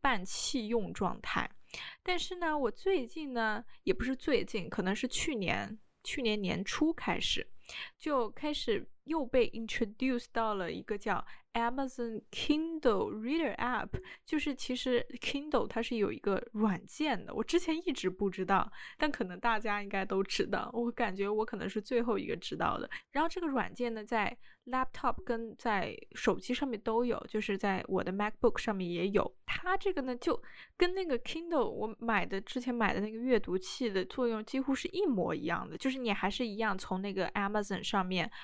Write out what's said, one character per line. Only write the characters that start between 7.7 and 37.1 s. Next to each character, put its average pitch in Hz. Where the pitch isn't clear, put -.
就 262
开 294
始 -
又 311
被 247
introduce 233
到 226
了 185
一 180
个 202
叫 202
Amazon 240
Kindle 302
Reader 247
App， -
就 311
是 285
其 -
实 247
Kindle 277
它 -
是 233
有 202
一 -
个 -
软 208
件 285
的， -
我 220
之 339
前 320
一 302
直 185
不 190
知 190
道， 190
但 302
可 240
能 180
大 226
家 208
应 202
该 196
都 190
知 -
道， -
我 240
感 208
觉 196
我 214
可 -
能 196
是 214
最 226
后 226
一 190
个 -
知 -
道 -
的。 -
然 285
后 330
这 359
个 349
软 233
件 233
呢， 220
在 220
laptop 262
跟 226
在 190
手 -
机 240
上 269
面 220
都 226
有， 240
就 214
是 196
在 190
我 185
的 185
MacBook 208
上 214
面 185
也 175
有。 196
它 -
这 392
个 285
呢， 247
就 294
跟 359
那 381
个 277
Kindle， 320
我 214
买 220
的， 196
之 247
前 247
买 226
的 -
那 214
个 220
阅 240
读 190
器 220
的 190
作 240
用 220
几 262
乎 269
是 269
一 403
模 180
一 147
样 170
的， 160
就 262
是 262
你 233
还 190
是 247
一 208
样 214
从 185
那 202